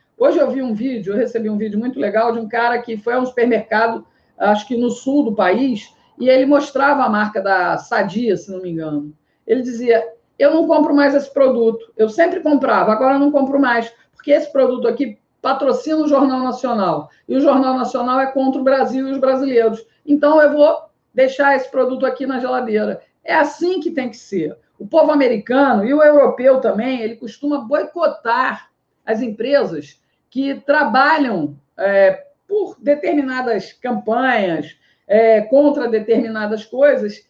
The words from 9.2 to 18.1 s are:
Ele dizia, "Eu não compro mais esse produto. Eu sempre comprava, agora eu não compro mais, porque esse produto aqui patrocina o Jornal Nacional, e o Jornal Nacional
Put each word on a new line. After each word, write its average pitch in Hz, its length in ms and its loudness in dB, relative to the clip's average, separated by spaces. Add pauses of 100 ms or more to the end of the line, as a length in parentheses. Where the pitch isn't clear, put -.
Ele 254 160 0
dizia, 233 420 0 (320)
"Eu 294 160 4
não 320 140 2
compro 302 260 2
mais 285 220 4
esse 277 180 -2
produto. 233 640 2
Eu 220 100 2
sempre 339 340 0
comprava, 240 500 2
agora 262 240 2
eu 277 40 0
não 285 120 2
compro 277 280 0
mais, 233 320 0 (200)
porque - 200 -4
esse 302 200 2
produto 254 360 0
aqui 226 300 -4 (240)
patrocina 269 640 -2
o 294 40 0
Jornal 262 340 2
Nacional, 214 680 -4 (180)
e 247 80 -4
o 269 60 0
Jornal 262 340 2
Nacional 254 440 -2